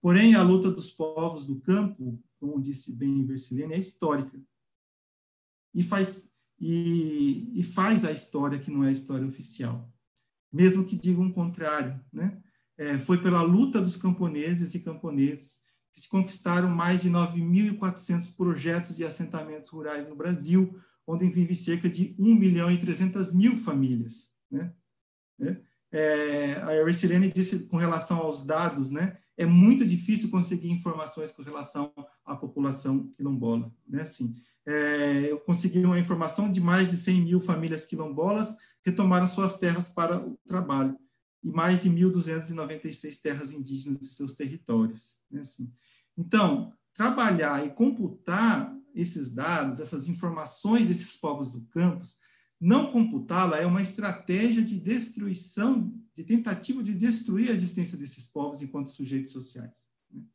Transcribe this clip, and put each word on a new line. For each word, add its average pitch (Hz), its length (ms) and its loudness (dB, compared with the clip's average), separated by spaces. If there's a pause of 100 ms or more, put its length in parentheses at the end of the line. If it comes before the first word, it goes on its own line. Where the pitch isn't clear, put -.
Porém, 208 340 10
a 190 80 8
luta 185 260 6
dos - 220 -6
povos 156 540 -4
do 135 160 -6
campo, 185 600 -2 (160)
como 143 240 -6
disse 131 300 -8
bem 135 340 -2
Versilene, 135 500 -6
é 180 40 -2
histórica. 151 580 -4 (1400)
E 175 100 0
faz, 190 460 -4 (300)
e, 160 960 0
e 180 80 0
faz 196 400 2
a 160 80 -2
história 143 480 -4
que 139 100 -10
não 143 140 0
é 135 60 4
a - 20 4
história 135 340 -4
oficial, - 640 -8 (640)
mesmo 185 320 6
que 185 140 -4
digam 180 300 2
o 180 60 -2
contrário, 151 680 -4 (120)
né? 180 280 -4 (380)
É, 147 220 -4
foi 175 180 2
pela 175 240 2
luta 202 400 4
dos 175 160 -2
camponeses 170 800 -2
e 175 40 -6
camponeses 147 800 -4 (340)
que - 100 -20
se - 60 -18
conquistaram 180 640 0
mais 175 320 2
de 180 80 2
nove 170 320 2
mil 180 240 4
e 208 100 0
quatrocentos 180 520 -4
projetos 170 680 -2
de 165 80 -6
assentamentos 156 680 -10
rurais 151 360 -10
no 151 80 -16
Brasil, 170 640 0 (280)
onde 170 200 0
vive 175 280 2
cerca 170 340 -2
de 170 300 -4
um 220 160 8
milhão 180 340 4
e 180 80 4
trezentas 180 560 -2
mil 214 240 6
famílias, 127 720 -2 (200)
né? 156 200 -6 (680)
É, 185 220 -6 (300)
é, 147 680 0
a 156 140 -2
Ercilene 175 560 2
disse 185 300 -2
com - 160 -4
relação 170 420 0
aos 143 260 -6
dados, 143 460 -2
né? 170 260 -2 (180)
É - 100 -2
muito 202 380 8
difícil 185 460 0
conseguir 175 400 -2
informações 156 600 -6
com - 100 -20
relação 143 500 -10 (320)
à 143 120 -10
população 135 720 -2 (100)
quilombola, 117 560 -2 (140)
né? 143 160 -6
Assim, 123 320 -8 (320)
é, 147 640 0
eu 147 80 -4
consegui 175 440 0
uma 180 160 4
informação 175 520 -2
de 185 100 0
mais 180 300 4
de 175 60 0
cem 185 240 2
mil 175 180 4
famílias 160 460 -4
quilombolas 165 680 -2 (300)
retomaram 180 420 4
suas 190 300 -2
terras 175 320 -2
para 170 300 -2
o - 180 -12 (100)
trabalho 139 480 0 (480)
e 165 60 -4
mais 170 340 2
de 185 60 4
mil 175 220 4
duzentos 160 380 -2
e 170 40 -8
noventa 156 340 -8
e 151 60 -10
seis - 260 -14
terras 143 320 -6
indígenas 139 480 -8
de 135 80 -16
seus - 260 -10
territórios, 117 680 -2 (280)
né? 143 120 -10
Assim, 127 300 -14 (460)
então, 185 560 2 (220)
trabalhar 180 680 0
e 147 60 -6
computar 214 1080 0 (200)
esses 170 340 -6
dados, 135 500 -4
essas 151 280 -8
informações 175 800 0
desses - 280 -4
povos 143 320 -6
do 120 180 -12
campos, 170 520 -2 (420)
não 247 320 4
computá-la 175 680 0
é 170 80 0
uma 185 160 2
estratégia 202 800 0
de 202 160 -4
destruição, 208 1120 -2 (220)
de 160 80 -14
tentativa 233 580 -2
de 202 140 -2
destruir 220 560 0
a - 20 2
existência 180 420 -2
desses 135 300 -14
povos 143 380 -8
enquanto 135 260 -8
sujeitos 135 420 -8
sociais, - 600 -18 (200)
né? - 120 -18 (120)